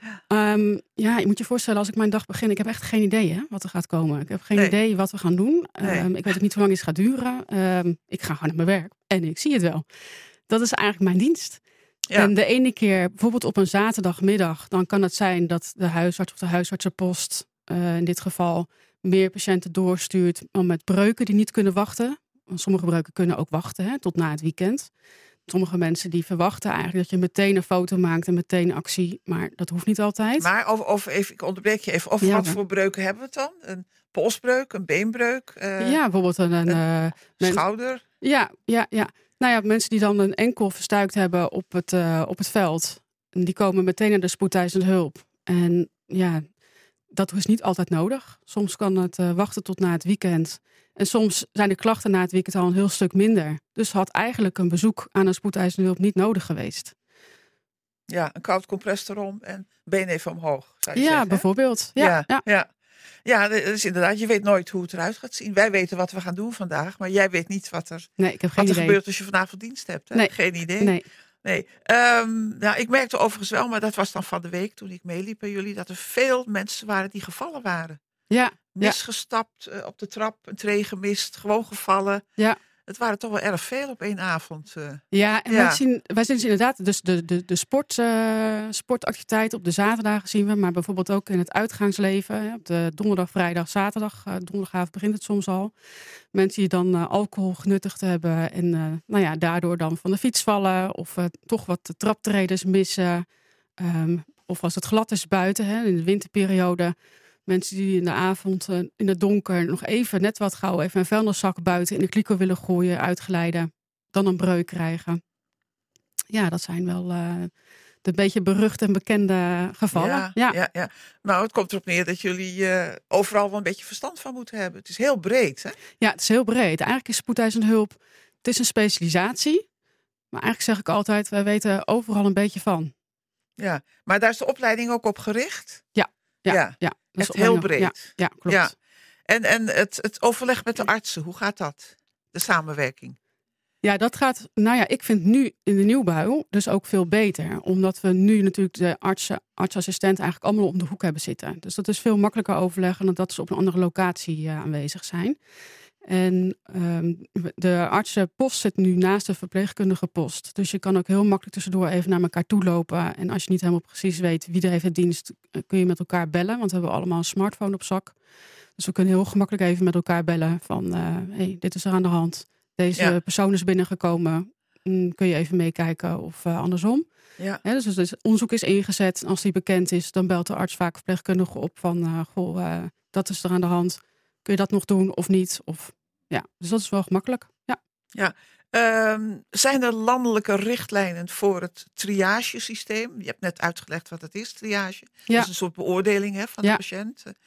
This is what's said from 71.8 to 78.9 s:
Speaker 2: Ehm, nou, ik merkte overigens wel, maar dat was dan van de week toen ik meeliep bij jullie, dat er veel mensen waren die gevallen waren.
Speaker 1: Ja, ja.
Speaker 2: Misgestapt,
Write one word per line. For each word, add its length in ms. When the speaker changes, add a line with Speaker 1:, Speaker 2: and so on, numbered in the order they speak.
Speaker 2:
Ehm, 760
nou, 200
ik 100
merkte 300
overigens 320
wel, 180
maar 120
dat 140
was 180
dan 120
van 180
de 60
week 260
toen 160
ik 140
meeliep 340
bij 120
jullie, 240
dat 140
er 80
veel 520
mensen 380
waren 240
die 120
gevallen 400
waren. 380
Speaker 1:
Ja, 180
ja. 60
Speaker 2:
Misgestapt, 920